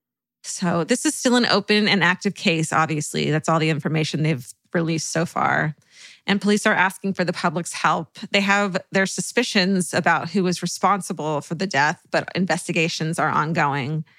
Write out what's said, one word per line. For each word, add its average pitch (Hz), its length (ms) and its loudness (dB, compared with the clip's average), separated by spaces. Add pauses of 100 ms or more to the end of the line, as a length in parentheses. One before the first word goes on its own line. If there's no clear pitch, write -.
(440)
So 170 400 -2
this 233 220 0
is 302 100 0
still 247 220 2
an 240 80 2
open 208 420 2
and 185 160 2
active 180 320 0
case, 160 380 0
obviously. 156 580 0
That's 151 160 0
all 165 120 2
the 160 100 2
information 156 540 -2
they've 151 300 -2 (200)
released 165 400 -2
so 165 120 0
far. 151 480 0 (520)
And 196 160 0
police 208 240 2
are 214 80 4
asking 185 400 0
for 180 100 -2
the 175 80 0
public's 175 400 -4
help. - 480 0 (120)
They 202 100 2
have 196 340 2 (160)
their 196 140 2
suspicions 190 880 0
about 165 380 0
who 190 120 2
was 180 180 0
responsible 175 800 -2
for 165 160 -6
the - 120 -4
death, 151 440 0
but - 240 0
investigations 165 840 -2
are 151 120 0
ongoing. 147 720 0 (160)